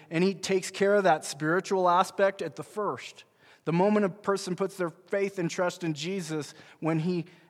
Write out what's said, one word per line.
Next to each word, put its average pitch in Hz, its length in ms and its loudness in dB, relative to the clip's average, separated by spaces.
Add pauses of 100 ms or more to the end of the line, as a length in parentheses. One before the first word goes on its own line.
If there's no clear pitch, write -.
(120)
and 165 120 0
he 196 100 2
takes 185 360 -2
care 202 260 2
of 202 100 4
that 156 180 4
spiritual 180 640 0
aspect 196 520 2
at 165 160 -8
the 156 60 -12
first. - 600 -8 (400)
The 151 80 -2
moment 208 340 4
a 190 40 0
person 190 480 -4
puts 190 180 -4
their 175 140 -2
faith 196 500 -4
and 170 100 -2
trust 180 360 -2
in 160 80 -2
Jesus, 156 600 -6 (280)
when 160 180 0
he 175 260 -2 (240)